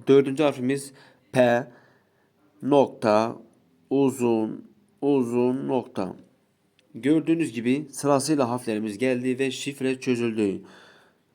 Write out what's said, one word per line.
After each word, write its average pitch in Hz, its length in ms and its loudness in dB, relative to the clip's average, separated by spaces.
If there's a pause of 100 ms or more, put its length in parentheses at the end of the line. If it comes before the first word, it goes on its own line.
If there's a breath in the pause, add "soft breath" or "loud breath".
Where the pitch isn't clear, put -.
Dördüncü 135 340 4
harfimiz 135 500 -2 (400 soft breath)
P, 123 360 2 (960 soft breath)
nokta, 117 760 2 (540)
uzun, 120 760 0 (380)
uzun 131 680 0
nokta. 110 480 -4 (800)
Gördüğünüz 151 580 0
gibi 123 400 -2
sırasıyla 139 580 0
harflerimiz 110 480 -4
geldi 127 400 -2
ve 135 120 -2
şifre 131 500 -6
çözüldü. 110 640 -2 (720 loud breath)